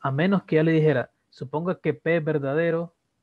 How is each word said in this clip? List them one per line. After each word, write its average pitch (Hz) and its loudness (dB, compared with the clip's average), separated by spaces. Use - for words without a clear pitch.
a 139 -2
menos 175 0
que - -2
ya 156 4
le 160 2
dijera, 151 2
suponga 156 -6
que 156 -2
P 165 -2
es 160 -2
verdadero, 160 -2